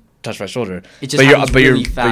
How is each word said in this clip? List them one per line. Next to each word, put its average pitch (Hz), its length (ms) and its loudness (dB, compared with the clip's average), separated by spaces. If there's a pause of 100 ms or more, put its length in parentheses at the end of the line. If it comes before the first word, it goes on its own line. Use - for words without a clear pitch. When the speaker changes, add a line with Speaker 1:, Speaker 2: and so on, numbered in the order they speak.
(240)
Speaker 1:
touched 110 160 -10
my 104 60 -10
shoulder?" 92 360 -8 (200)
Speaker 2:
It 139 60 -10
just 143 100 -6
Speaker 1:
But 135 100 6
your, 139 100 6
Speaker 2:
happens 135 140 -2
Speaker 1:
but 131 100 4
your, 131 120 4
Speaker 2:
really 127 100 0 (100)
Speaker 1:
but 123 180 -4